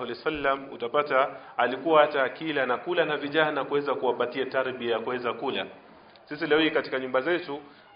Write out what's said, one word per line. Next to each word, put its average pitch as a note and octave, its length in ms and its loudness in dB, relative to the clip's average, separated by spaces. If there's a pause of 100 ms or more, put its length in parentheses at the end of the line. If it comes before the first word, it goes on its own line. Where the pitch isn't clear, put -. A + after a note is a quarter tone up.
alaihi A#2 160 -6
wasallam C#3 540 -2
utapata C3+ 560 0 (280)
alikuwa C3+ 440 4
hata D3 220 2
akila C#3+ 420 -2
na A#2+ 120 0
kula E3+ 280 0
na D3+ 120 -2
vijana D3 460 0
kuweza C#3+ 320 0
kuwapatia B2 500 0
tarbia B2+ 460 -2
ya A2+ 80 2
kuweza A#2+ 340 -4
kula. A2 320 -4 (600)
Sisi D3+ 220 -6
leo D3 120 6
hii D#3 120 4
katika C3+ 280 0
nyumba C3 220 0
zetu D3 380 -2 (360)